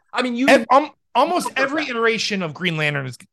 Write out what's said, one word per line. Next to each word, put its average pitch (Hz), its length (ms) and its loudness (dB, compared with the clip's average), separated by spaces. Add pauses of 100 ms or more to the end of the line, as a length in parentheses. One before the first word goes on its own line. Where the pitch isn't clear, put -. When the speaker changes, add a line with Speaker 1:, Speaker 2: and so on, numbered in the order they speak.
(100)
Speaker 1:
I 233 120 -2
mean, 247 120 -4
you 262 140 0
Speaker 2:
Ev-, 240 220 6
um, 285 200 4 (240)
almost 320 340 0
Speaker 1:
you - 60 -10
know 262 80 -2
Speaker 2:
every 285 220 -2
Speaker 1:
that. 262 60 -6
Speaker 2:
iteration 226 500 -2
of 156 120 -6
Green 170 240 -2
Lantern 147 300 -2
is, 127 100 -12 (160)